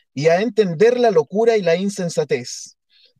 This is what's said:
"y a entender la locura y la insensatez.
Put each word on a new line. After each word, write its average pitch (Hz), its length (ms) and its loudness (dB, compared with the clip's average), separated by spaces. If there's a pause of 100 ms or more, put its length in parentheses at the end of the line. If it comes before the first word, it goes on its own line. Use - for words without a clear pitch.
(140)
"y 143 140 -2
a 170 140 4
entender 214 580 0
la 233 120 4
locura 202 440 0
y 214 60 0
la 170 140 2
insensatez. 170 1000 -6 (420)